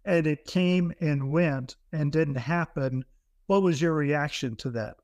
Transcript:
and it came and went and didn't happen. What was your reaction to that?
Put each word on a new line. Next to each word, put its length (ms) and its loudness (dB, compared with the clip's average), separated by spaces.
and 220 2
it 180 0
came 560 0
and 320 0
went 420 0
and 200 -2
didn't 240 0
happen. 680 -2
What 140 4
was 180 2
your 140 2
reaction 640 -2
to 140 -6
that? 340 -8